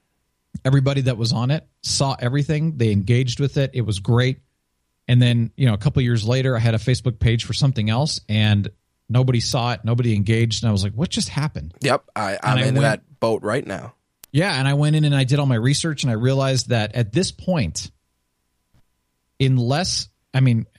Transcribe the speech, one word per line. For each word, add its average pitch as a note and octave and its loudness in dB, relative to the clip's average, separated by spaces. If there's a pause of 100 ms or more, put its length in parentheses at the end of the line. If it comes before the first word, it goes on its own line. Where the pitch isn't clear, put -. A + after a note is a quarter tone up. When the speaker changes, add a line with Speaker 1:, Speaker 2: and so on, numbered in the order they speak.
(640)
Speaker 1:
everybody C#3 2
that B2 0
was A2+ -2
on B2 0
it D#3 -2 (160)
saw - -2
everything. D3 -2
They A2+ 2
engaged A#2+ 0
with C#3 -2
it. C3+ 0
It B2+ -2
was G#2 -4
great. B2 0 (680)
And B2 6
then, A#2+ 2
you C3+ 0
know, A2+ 4
a G2+ 0
couple C#3 0
years A#2+ 0
later, C3 2
I - 0
had A2+ 2
a - 0
Facebook B2 -2
page A2+ 2
for - -6
something A#2 0
else, C3 -2
and G#2 2 (380)
nobody B2 2
saw A#2+ -2
it. - -8
Nobody A#2+ 0
engaged. A2+ 0
And A2+ 2
I - 2
was F#2+ 0
like, G2+ -4
"What D3+ -4
just - -4
happened?" C#3 -6
Speaker 2:
Yep. C3+ -2 (120)
I, G2+ -4
I'm C3 2
Speaker 1:
And - 0
I C3 0
Speaker 2:
in C3 0
Speaker 1:
went C3+ 2
Speaker 2:
that - -4
boat A2+ 0
right G#2+ -4
now. F#2+ -12 (400)
Speaker 1:
Yeah. E3+ 0
And C3+ 0
I C#3 2
went D3+ 2
in D#3 2
and C#3+ 2
I C3+ 2
did C#3 2
all C#3+ 0
my B2+ 2
research, C#3 0
and B2+ 0
I A2 0
realized C3+ 0
that G#2+ -2
at A2+ -2
this F3+ 0
point, C3+ -4 (1500)
unless, C3 0 (260)
I C3 0
mean, A#2 4 (140)